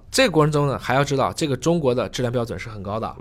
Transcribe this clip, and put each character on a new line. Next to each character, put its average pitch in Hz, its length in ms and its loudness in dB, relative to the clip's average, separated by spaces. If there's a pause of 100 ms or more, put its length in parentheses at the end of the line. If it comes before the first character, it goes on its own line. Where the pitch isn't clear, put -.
(120)
这 262 140 4
个 208 60 2
过 156 120 6
程 151 80 4
中 143 160 2
呢， 123 100 -2
还 - 180 -2
要 143 80 4
知 143 120 0
道 113 160 2
这 160 160 -2
个 131 80 -2
中 170 240 0
国 127 160 2
的 107 140 -2
质 - 120 -6
量 123 80 0
标 120 140 -2
准 95 160 -6
是 - 80 -12
很 107 160 -12
高 101 160 -4
的。 104 220 -8